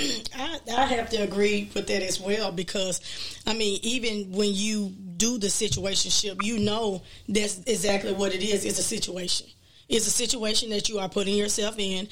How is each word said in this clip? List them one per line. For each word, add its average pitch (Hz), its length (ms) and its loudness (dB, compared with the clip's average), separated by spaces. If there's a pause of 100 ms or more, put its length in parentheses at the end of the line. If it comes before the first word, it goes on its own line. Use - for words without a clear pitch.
(360)
I, 285 220 -4 (120)
I 254 140 2
have 247 260 0
to 226 120 0
agree 202 500 2
with 202 140 -4
that 202 160 0
as 185 180 -2
well 202 320 0
because, 185 480 -2 (460)
I 220 80 2
mean, 208 280 0
even 220 500 -2
when 208 200 2
you 202 400 0 (240)
do 233 220 2
the 202 80 0
situationship, 190 960 0
you 220 140 0
know 208 420 0 (260)
that's 208 400 0
exactly 202 460 2
what 190 220 0
it 185 80 -2
is. 202 240 2
It's 196 120 0
a 175 40 0
situation. 180 640 -2 (420)
It's 226 180 4
a 202 40 2
situation 226 600 2
that 208 200 0
you 208 80 -2
are 190 100 -2
putting 202 280 2
yourself 208 420 0
in. 190 340 -2